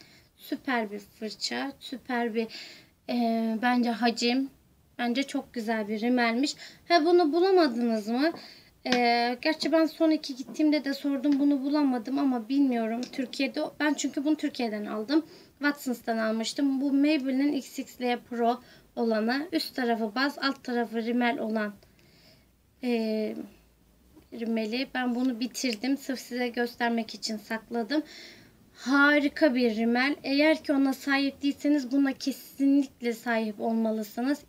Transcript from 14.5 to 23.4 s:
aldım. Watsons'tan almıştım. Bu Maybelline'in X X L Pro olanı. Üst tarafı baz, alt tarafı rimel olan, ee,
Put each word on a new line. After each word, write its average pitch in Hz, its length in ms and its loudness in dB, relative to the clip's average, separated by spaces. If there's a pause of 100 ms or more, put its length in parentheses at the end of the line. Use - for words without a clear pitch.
aldım. 214 400 -2 (340)
Watsons'tan 254 580 -2
almıştım. 226 640 0
Bu 277 120 0
Maybelline'in 277 600 2
X - 260 -6
X - 220 -12
L 240 180 0 (100)
Pro 240 320 0 (340)
olanı. 233 560 0
Üst - 240 -4
tarafı 226 400 -2
baz, 277 240 0
alt 269 240 -4
tarafı 233 400 -2
rimel 240 360 0
olan, 214 340 -4 (1120)
ee, 220 520 -2 (1040)